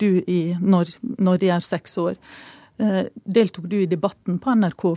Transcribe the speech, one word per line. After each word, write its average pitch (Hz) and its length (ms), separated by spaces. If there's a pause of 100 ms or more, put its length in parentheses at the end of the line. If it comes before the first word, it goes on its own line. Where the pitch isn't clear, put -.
du 196 240
i, 175 340
når, 175 380 (240)
når 180 240
de 180 80
er 170 100
seks - 380
år, 180 160 (680)
eh, 190 240 (160)
deltok 185 480
du 208 80
i 190 80
debatten 175 560
på 262 80
N 214 160
R 165 80
K 180 220